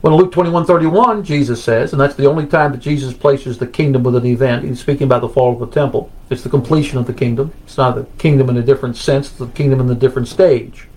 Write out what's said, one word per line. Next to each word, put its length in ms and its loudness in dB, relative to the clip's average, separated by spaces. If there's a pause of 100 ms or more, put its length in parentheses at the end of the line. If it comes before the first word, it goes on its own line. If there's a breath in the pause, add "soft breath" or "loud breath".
When 120 4
Luke 180 4
twenty-one 340 0
thirty-one, 580 2
Jesus 400 -2
says, 280 0
and 80 -2
that's 160 2
the 120 2
only 180 2
time 260 0
that 60 -6
Jesus 360 -4
places 440 0
the 100 -4
kingdom 360 0
with 120 0
an 100 0
event, 380 0
he's 160 -6
speaking 260 -2
about 160 2
the 80 -6
fall 240 0
of 60 -8
the 80 -8
temple. 440 -2 (180)
It's 140 -6
the 60 -10
completion 480 0
of 100 -2
the 60 -8
kingdom. 380 -4 (120)
It's 140 -12
not 180 0
the 100 -8 (120)
kingdom 320 2
in 80 0
a 40 0
different 340 0
sense, 340 -2
it's 100 -18
the 80 -8
kingdom 340 0
in 80 0
a 60 0
different 320 0
stage. 680 0